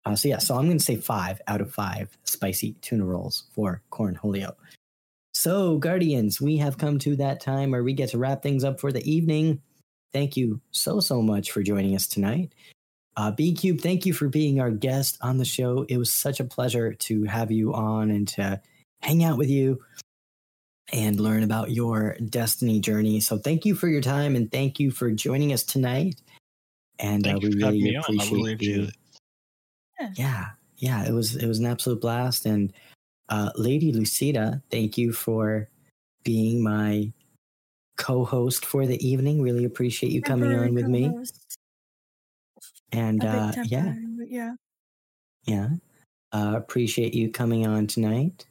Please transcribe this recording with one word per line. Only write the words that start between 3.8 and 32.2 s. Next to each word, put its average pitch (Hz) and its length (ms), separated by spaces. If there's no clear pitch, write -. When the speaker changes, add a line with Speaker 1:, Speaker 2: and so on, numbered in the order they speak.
Speaker 1:
Cornholio. 98 640
So 175 460
Guardians, 151 640
we 151 180
have 143 200
come 147 220
to 143 160
that 135 240
time 135 300
where 123 120
we 131 100
get 135 180
to 123 80
wrap 131 240
things 135 220
up 135 160
for 139 120
the 123 180
evening. 156 500
Thank 139 240
you 117 240
so, - 300
so 131 220
much 104 280
for 104 120
joining 98 320
us 95 120
tonight. 117 460
Uh, 107 140
B 151 240
Cube, 180 260
thank 180 260
you 175 60
for 143 160
being 139 320
our 123 100
guest 131 520
on 127 160
the 127 60
show. 123 440
It 127 100
was 120 140
such - 280
a 135 40
pleasure 117 500
to 107 300
have 110 260
you 110 240
on 110 360
and 101 180
to 98 320
hang 165 220
out 156 140
with 139 100
you 135 320
and 107 260
learn 110 240
about 110 280
your 113 460
Destiny 117 520
journey. 107 400
So 107 180
thank 160 260
you 208 100
for 180 140
your 151 140
time 139 340
and 113 140
thank 135 280
you 143 120
for 123 200
joining 135 420
us 123 100
tonight. 135 580
And, 104 260
Speaker 2:
Thank 98 180
Speaker 1:
uh, 104 60
Speaker 2:
you 104 60
Speaker 1:
we 101 60
Speaker 2:
for 107 60
having 104 140
Speaker 1:
really 101 120
Speaker 2:
me - 40
on. - 80
I - 20
Speaker 1:
appreciate 107 120
Speaker 2:
really 110 160
enjoyed 107 160
Speaker 1:
you. 101 160
Speaker 2:
it. - 100
Speaker 3:
Yeah. 233 160
Speaker 1:
Yeah, 120 300
yeah, 127 320
it 117 40
was, 113 240
it 120 100
was 110 120
an 120 80
absolute 120 340
blast. 123 460